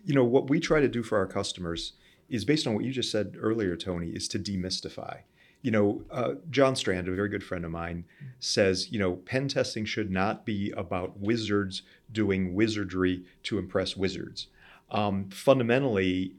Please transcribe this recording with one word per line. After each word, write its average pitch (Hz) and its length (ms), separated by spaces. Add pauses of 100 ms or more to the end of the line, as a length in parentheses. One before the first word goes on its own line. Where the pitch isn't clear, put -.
you 156 80
know, 135 120
what 127 240
we 151 100
try 160 200
to 139 80
do 117 160
for 107 140
our 95 100
customers 90 640 (360)
is 110 160
based 151 200
on 123 80
what 110 120
you 127 80
just 123 180
said 104 280
earlier, 107 360
Tony, 85 360
is 92 180
to 113 100
demystify. 92 800 (440)
You 127 80
know, 104 380
uh, 127 260 (140)
John 135 260
Strand, 92 320
a 92 80
very 101 140
good 95 140
friend 87 220
of 82 60
mine, 85 340 (340)
says, 95 520
you 113 60
know, 92 200
"Pen 131 300
testing 131 380
should 101 240
not 95 360
be 104 260
about 92 480
wizards 101 640 (280)
doing 95 440
wizardry 92 680 (180)
to 104 160
impress 92 380
wizards." - 500 (420)
Um, 101 400
fundamentally, 113 1080